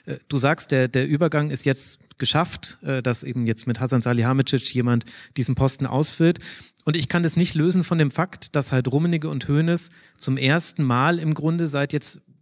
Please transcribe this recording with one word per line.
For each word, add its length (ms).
Äh, 120
du 80
sagst, 320
der, 180
der 200
Übergang 420
ist 160
jetzt 340
geschafft, 680
äh, 180
dass 220
eben 240
jetzt 200
mit 120
Hasan 220
Salihamidzic 720
jemand 320
diesen 180
Posten 300
ausfüllt. 540
Und 100
ich 140
kann 140
das 120
nicht 200
lösen 280
von 140
dem 140
Fakt, 440
dass 160
halt 200
Rummenigge 380
und 180
Hoeneß 420
zum 200
ersten 460
Mal 360
im 140
Grunde 340
seit 260
jetzt 280